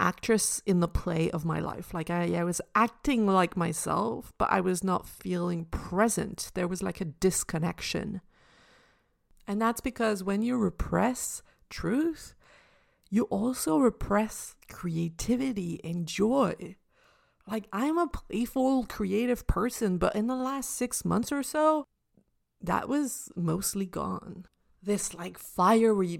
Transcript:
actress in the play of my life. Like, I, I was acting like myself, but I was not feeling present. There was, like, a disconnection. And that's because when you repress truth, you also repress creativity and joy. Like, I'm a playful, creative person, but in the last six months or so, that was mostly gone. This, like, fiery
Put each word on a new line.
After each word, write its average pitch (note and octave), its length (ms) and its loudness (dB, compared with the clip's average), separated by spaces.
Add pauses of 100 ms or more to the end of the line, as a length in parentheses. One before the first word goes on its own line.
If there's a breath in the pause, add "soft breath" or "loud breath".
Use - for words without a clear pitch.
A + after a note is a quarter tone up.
actress - 640 2
in F3+ 160 4
the E3+ 80 4
play E3 420 0
of D#3 140 -4
my D#3+ 160 0
life. E3 320 -8
Like, E3+ 160 -6
I, F3 260 0
I F3 80 0
was E3+ 200 -2 (120)
acting A3+ 520 2
like F#3 280 4
myself, E3 840 -2
but - 120 2
I F#3+ 120 4
was F3+ 200 0
not F#3+ 240 0
feeling F3 600 -4
present. - 880 -2
There F3+ 120 -2
was, F3 160 -4
like, F#3+ 200 -6
a - 20 -2
disconnection. - 1200 -2 (1200 soft breath)
And G3+ 140 -4
that's A3+ 220 0
because A3 420 0
when G3 160 0
you A#3+ 160 0
repress G#3 840 0 (260 soft breath)
truth, D4 680 -2 (760 soft breath)
you A3 140 4
also B3+ 520 0
repress G#3+ 800 2 (140)
creativity F3 1120 -2
and E3+ 220 -4
joy. F#3+ 680 0 (720 soft breath)
Like, G#3 280 -8
I'm D4 240 2
a E4+ 100 2
playful, B3+ 800 0
creative A3 600 -2
person, G3 520 0
but F3 180 2
in G#3+ 120 0
the C4 60 -2
last C4 360 -4
six - 340 -4
months F3+ 260 0
or F#3 120 -2
so, D#4 420 2 (760)
that - 260 0
was C#4 480 -2
mostly F3+ 480 -2
gone. - 600 -8 (360)
This, G3 300 -4
like, F3 260 -12
fiery G3 800 4